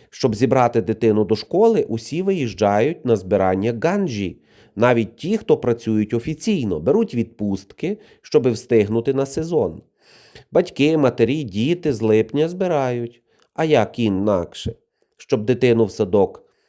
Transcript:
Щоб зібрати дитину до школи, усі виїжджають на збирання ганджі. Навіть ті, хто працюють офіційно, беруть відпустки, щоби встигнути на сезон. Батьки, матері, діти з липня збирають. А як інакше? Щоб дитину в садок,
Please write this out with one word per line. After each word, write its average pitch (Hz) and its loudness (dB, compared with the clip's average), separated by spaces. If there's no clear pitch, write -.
Щоб 117 -2
зібрати 120 2
дитину 107 0
до 107 0
школи, 208 2
усі 139 -6
виїжджають 120 0
на 120 2
збирання 95 0
ганджі. 160 -2
Навіть 117 2
ті, 208 -4
хто 117 2
працюють 113 -2
офіційно, 120 -2
беруть 185 0
відпустки, 113 -6
щоби 131 2
встигнути 113 0
на 135 -2
сезон. 139 -4
Батьки, - 2
матері, 131 2
діти 135 -2
з 110 -4
липня 110 2
збирають. 139 -4
А 160 -2
як 139 2
інакше? 98 -2
Щоб 110 -2
дитину 120 2
в 98 -2
садок, 98 0